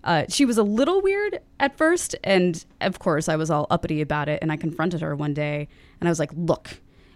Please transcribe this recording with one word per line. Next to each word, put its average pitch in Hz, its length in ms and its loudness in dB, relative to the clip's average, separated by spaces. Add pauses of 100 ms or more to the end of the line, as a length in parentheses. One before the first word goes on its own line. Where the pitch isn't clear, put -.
Uh, 160 260 0
she 277 160 2
was 233 140 2
a 226 40 6
little 269 380 2
weird 403 400 0 (180)
at 277 200 0
first, 330 360 2 (100)
and 180 400 2 (160)
of - 180 -2
course 156 300 0
I 156 80 2
was 160 140 -2
all 151 200 0
uppity 160 300 0
about 151 280 -2
it, 151 140 -2
and 156 100 0
I 156 40 -2
confronted 160 440 -2
her 151 160 -4
one 147 180 -2
day, 147 340 -4 (320)
and 170 80 0
I - 20 4
was 160 80 0
like, 147 160 -2
"Look, - 460 -2 (360)